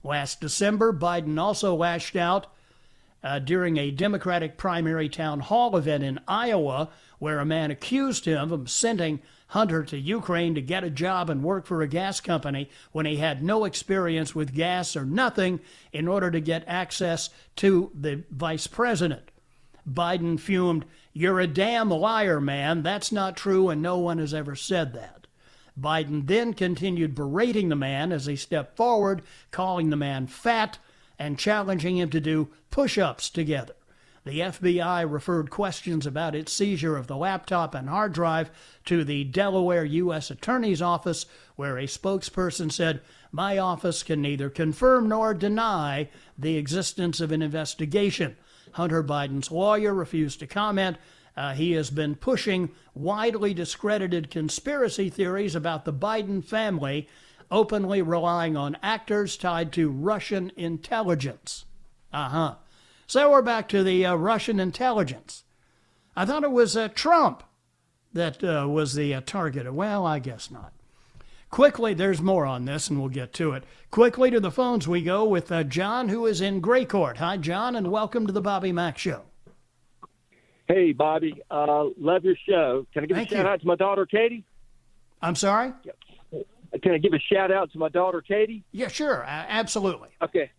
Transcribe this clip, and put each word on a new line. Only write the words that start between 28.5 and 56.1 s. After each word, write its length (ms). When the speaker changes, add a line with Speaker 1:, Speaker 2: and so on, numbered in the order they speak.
Speaker 1:
forward, 460
calling 400
the 40
man 300
fat 540
and 180
challenging 600
him 120
to 100
do 300
push-ups 580
together. 460
The 200
F 180
B 180
I 220
referred 480
questions 560
about 300
its 180
seizure 420
of 120
the 100
laptop 560
and 160
hard 240
drive 380
to 180
the 200
Delaware 600
U 300
S 160
Attorney's 500
Office, 460
where 240
a 80
spokesperson 840
said, 300
"My 260
office 460
can 180
neither 300
confirm 580
nor 240
deny 760
the 200
existence 600
of 120
an 100
investigation." 960
Hunter 300
Biden's 460
lawyer 420
refused 500
to 60
comment. 500
Uh, 180
he 180
has 180
been 240
pushing 560
widely 600
discredited 760
conspiracy 800
theories 460
about 280
the 100
Biden 520